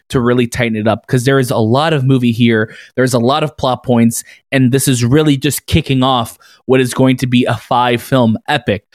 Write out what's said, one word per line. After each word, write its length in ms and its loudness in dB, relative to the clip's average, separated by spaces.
to 100 0
really 260 0
tighten 300 -4
it 100 -4
up, 220 -2
'cause 160 0
there 160 2
is 100 -2
a 60 -2
lot 380 0
of 100 -2
movie 300 2
here. 420 0
There's 160 0
a 60 2
lot 260 0
of 100 -8
plot 300 -4
points, 400 0
and 220 2
this 120 0
is 200 0
really 320 2
just 280 -6
kicking 380 0
off 340 -2
what 160 2
is 120 -2
going 240 2
to 100 -4
be 180 2
a 100 -2
five 460 -2
film 360 0
epic. 460 -4